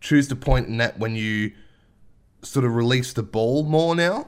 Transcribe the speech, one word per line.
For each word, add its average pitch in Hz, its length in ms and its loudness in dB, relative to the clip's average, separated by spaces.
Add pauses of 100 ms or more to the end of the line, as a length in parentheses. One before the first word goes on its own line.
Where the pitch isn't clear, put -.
choose 143 280 4
to 131 60 -2
point 127 320 2
in 107 100 -6
that 117 220 -2
when 110 160 -2
you 107 360 -2 (880)
sort 135 240 -2
of 117 100 0
release 123 380 0
the 113 100 -4
ball 113 400 0
more 160 320 2
now. 185 320 0